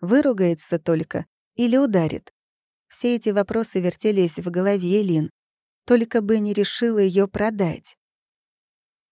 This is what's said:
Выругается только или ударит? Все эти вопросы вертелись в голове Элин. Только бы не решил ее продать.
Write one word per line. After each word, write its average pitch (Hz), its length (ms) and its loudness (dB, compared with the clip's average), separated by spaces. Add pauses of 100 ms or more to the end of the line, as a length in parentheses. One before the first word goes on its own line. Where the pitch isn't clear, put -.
Выругается 190 760 0
только 160 480 -4 (300)
или 240 200 2
ударит? 196 540 0 (560)
Все 240 300 -2
эти 226 140 -2
вопросы 202 500 -2
вертелись 180 580 0
в 175 100 -6
голове 190 540 0
Элин. 160 260 0 (560)
Только 233 380 2
бы 220 160 2
не 208 160 -2
решил 214 440 -2
ее 196 280 2
продать. 202 680 -4 (1160)